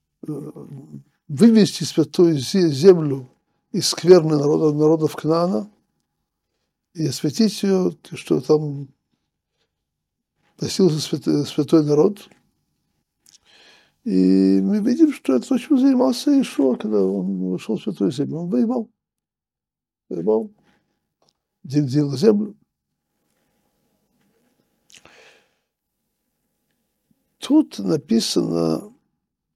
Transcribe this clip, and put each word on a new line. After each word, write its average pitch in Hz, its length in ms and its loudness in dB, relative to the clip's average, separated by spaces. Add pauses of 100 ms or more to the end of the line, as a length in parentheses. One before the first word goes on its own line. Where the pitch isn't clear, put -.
(280)
э, 151 240 -12 (760)
вывести 196 560 4
святую 165 540 0
зе-, 165 320 0
землю 143 580 4 (440)
из - 160 -4
скверны 160 500 4
народа, 151 400 0
народов 156 380 0
Кнаана 180 560 -2 (1200)
и 156 140 -6
осветить 180 560 -2
её, 185 300 0 (200)
что 151 280 -2
там 147 480 -2 (1700)
носился 160 380 2
свят-, 147 480 -2
святой 151 360 2
народ. 151 460 0 (1700)
И 95 580 2
мы 202 200 -2
видим, 302 300 2
что 262 240 -2
это 240 120 -2
то, 262 100 0
чем 269 220 0
занимался 262 500 0
Иешуа, 269 460 0
когда 107 260 -2
он 95 480 -4
вошёл 92 300 -6
в - 20 -12
святую 196 300 -4
землю. 135 260 -6
Он 170 140 -10
воевал. 233 360 -2 (1200)
Воевал. 110 420 -4 (1120)
Дел-, 143 240 -2
делал 143 280 -2
землю. 208 400 0 (4000)
Тут 285 400 0
написана 190 1120 -2 (640)